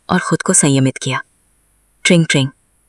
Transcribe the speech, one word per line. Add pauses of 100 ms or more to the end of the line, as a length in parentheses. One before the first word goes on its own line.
(100)
और
खुद
को
संयमित
किया। (800)
ट्रिंग
ट्रिंग, (400)